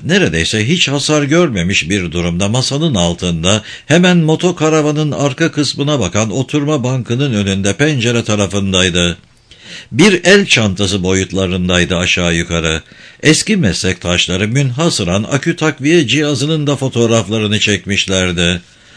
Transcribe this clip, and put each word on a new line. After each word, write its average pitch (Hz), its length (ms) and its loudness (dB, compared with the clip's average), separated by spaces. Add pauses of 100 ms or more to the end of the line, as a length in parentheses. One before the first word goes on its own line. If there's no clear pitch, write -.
Neredeyse 110 640 0
hiç 131 200 0
hasar 143 360 0
görmemiş 113 640 0
bir 90 220 -2
durumda 87 360 -2
masanın 135 480 -2
altında, 87 680 0 (220)
hemen 180 320 4
motokaravanın 156 960 0
arka 143 400 -2
kısmına 131 480 -2
bakan 104 320 -2
oturma 143 520 -2
bankının 127 500 -2
önünde 98 400 0
pencere 120 500 0
tarafındaydı. 92 960 0 (720)
Bir 170 320 4
el 196 220 6
çantası 98 580 0
boyutlarındaydı 90 960 0
aşağı 87 380 0
yukarı. 82 460 -2 (420)
Eski 160 340 2
meslektaşları 92 920 -2
münhasıran 120 840 0
akü 143 240 -2
takviye 151 520 0
cihazının 147 600 -2
da 143 80 0
fotoğraflarını 110 840 0
çekmişlerdi. 90 1040 0 (360)